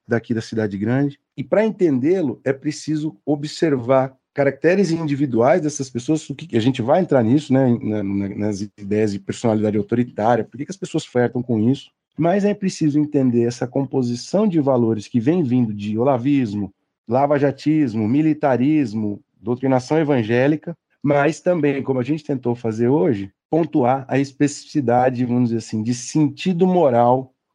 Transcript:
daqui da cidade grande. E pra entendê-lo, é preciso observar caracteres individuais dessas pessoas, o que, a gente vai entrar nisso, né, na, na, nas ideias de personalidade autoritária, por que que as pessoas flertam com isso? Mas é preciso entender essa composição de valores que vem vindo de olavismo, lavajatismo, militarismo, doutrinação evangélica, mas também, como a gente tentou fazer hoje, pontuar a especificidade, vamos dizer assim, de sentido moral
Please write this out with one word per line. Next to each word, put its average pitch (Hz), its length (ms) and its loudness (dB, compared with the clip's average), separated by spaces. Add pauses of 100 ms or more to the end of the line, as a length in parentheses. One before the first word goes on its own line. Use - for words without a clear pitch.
daqui 117 260 -2
da 110 80 -2
cidade 110 360 -4
grande. 135 420 -2 (160)
E 135 80 -8
pra 202 220 2
entendê-lo, 160 800 0
é 131 80 0
preciso 151 720 -6
observar 135 920 0 (160)
caracteres 160 580 2
individuais 143 720 2
dessas 147 280 -6
pessoas, 151 400 -4
o 139 60 -8
que, 160 200 -12
a 113 60 4
gente 123 200 0
vai 147 200 2
entrar 143 200 2
nisso, 127 300 2
né, 127 300 4
na, 107 200 -4
na, 98 280 -2
nas 104 320 -4 (160)
ideias 104 340 -2
de 98 80 -6
personalidade 107 560 -2
autoritária, 113 680 0
por - 120 -20
que 143 60 -10
que - 80 -12
as - 60 -12
pessoas 165 280 -6
flertam 123 380 -2
com 117 160 0 (100)
isso? - 220 -4 (260)
Mas 185 280 2
é 208 80 2
preciso 160 440 -2
entender 131 460 2
essa 120 240 -4
composição 135 800 -2
de 165 140 0
valores 120 460 0
que 123 120 0
vem 156 240 2
vindo 120 300 0
de 104 240 -4
olavismo, 120 760 0 (320)
lavajatismo, 135 1000 0
militarismo, 131 1120 0 (220)
doutrinação 127 580 0
evangélica, 139 800 0 (260)
mas 143 380 0
também, 147 420 0
como 135 160 -2
a 123 40 -2
gente 151 200 -4
tentou 127 320 -4
fazer 117 320 -2
hoje, 127 440 0 (180)
pontuar 139 580 0
a 135 120 0
especificidade, 135 1080 0
vamos 123 200 0
dizer 113 120 -2
assim, 110 240 -6
de 120 120 -2
sentido 156 720 0
moral 131 680 4 (220)